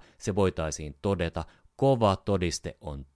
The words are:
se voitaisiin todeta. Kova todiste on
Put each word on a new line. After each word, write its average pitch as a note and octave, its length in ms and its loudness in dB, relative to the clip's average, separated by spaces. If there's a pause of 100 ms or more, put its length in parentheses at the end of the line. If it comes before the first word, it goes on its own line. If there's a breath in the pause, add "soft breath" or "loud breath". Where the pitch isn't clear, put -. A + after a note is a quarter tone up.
(180 soft breath)
se G2 180 -4
voitaisiin D#2+ 680 -2
todeta. E2+ 440 -2 (300 soft breath)
Kova A#2 400 4
todiste F#2 680 -2
on C#2 240 -10 (100)